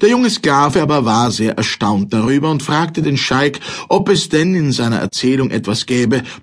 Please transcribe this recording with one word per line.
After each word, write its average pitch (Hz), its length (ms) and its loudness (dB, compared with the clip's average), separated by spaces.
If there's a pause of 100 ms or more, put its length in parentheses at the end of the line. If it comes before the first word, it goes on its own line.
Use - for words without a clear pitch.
Der 208 80 6
junge 247 200 2
Sklave 147 520 2
aber 147 240 0
war 113 260 2
sehr 107 240 -2
erstaunt 104 560 -2
darüber 139 400 0
und 147 100 -2
fragte 160 400 -2
den 147 140 0
Scheik, 139 460 -2 (260)
ob 190 220 2
es 175 180 2
denn 160 260 2
in 151 200 0
seiner 117 240 0
Erzählung 127 520 0
etwas 107 360 -2
gäbe, 123 380 0 (200)